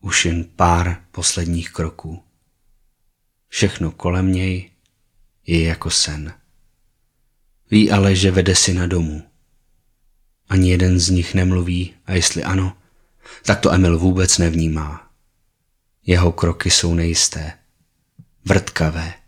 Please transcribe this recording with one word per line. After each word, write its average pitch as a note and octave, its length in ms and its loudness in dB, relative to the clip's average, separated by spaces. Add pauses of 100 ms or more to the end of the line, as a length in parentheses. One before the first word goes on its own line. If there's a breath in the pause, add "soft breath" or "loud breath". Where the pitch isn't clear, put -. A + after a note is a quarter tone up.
Už - 240 -2
jen E2+ 200 -2 (120)
pár F2 560 2
posledních E2+ 580 -4
kroků. D#2+ 520 -10 (1300)
Všechno - 420 -2
kolem F#2 420 -2
něj F#2 380 -4 (760)
je E2+ 160 2
jako E2 280 -4
sen. D2+ 440 -4 (1400)
Ví G#2+ 200 6
ale, G2 260 4
že F#2 140 2
vede F#2 240 2
syna F2+ 320 0
domů. E2 360 -2 (1300)
Ani F#2 220 4
jeden F2+ 300 4
z F2 80 -2
nich F2+ 260 0
nemluví, F2+ 600 0 (120)
a F#2+ 60 -6
jestli F2 320 -2
ano, F#2+ 320 -2 (680 loud breath)
tak - 180 0
to - 120 2
Emil E2+ 260 4
vůbec F#2 400 2
nevnímá. D#2+ 720 -2 (960)
Jeho F2 260 2
kroky E2+ 380 -2
jsou E2+ 240 0
nejisté, E2 580 -2 (920)
vrtkavé. E2 680 -2 (140)